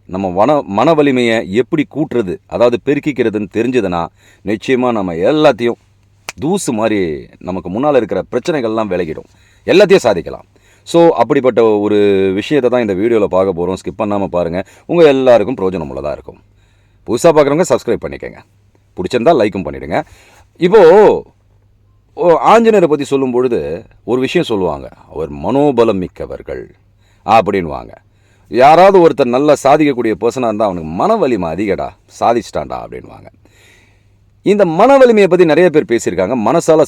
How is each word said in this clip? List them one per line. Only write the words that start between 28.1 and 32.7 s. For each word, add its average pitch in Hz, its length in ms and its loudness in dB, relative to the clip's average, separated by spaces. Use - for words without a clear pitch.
யாராவது 165 600 6
ஒருத்தர் 131 200 0
நல்லா 139 340 2
சாதிக்கக்கூடிய 135 580 0
பர்சனா 117 260 -2
இருந்தா, 107 180 -2
"அவனுக்கு 87 240 -4
மன 139 280 -2
வலிமை 113 360 -2
அதிகடா, 85 360 -4
சாதிச்சிட்டான்டா" 87 640 -4